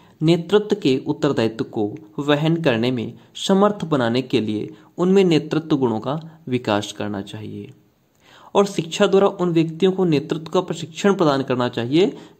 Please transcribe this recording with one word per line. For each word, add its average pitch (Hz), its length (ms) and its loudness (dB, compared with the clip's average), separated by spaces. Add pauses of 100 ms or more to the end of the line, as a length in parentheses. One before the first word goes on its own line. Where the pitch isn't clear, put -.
(220)
नेतृत्व 185 540 2
के 131 300 2
उत्तरदायित्व 131 580 0
को 110 320 -4 (220)
वहन 151 440 0
करने 123 280 2
में 117 280 -6 (160)
समर्थ 202 500 2
बनाने 131 380 0
के 127 180 0
लिए 107 340 -6 (240)
उनमें 190 260 4
नेतृत्व 156 520 0
गुणों 113 240 0
का 143 380 -8 (100)
विकास 113 440 -2
करना 104 300 -8
चाहिए 104 500 -14 (800)
और 202 120 4
शिक्षा 170 400 0
द्वारा 190 220 4
उन 180 240 -2
व्यक्तियों 165 400 2
को 185 120 0
नेतृत्व 160 460 -2
का 185 100 2
प्रशिक्षण 185 540 -2
प्रदान 147 280 2
करना 123 260 -2
चाहिए 127 480 0 (240)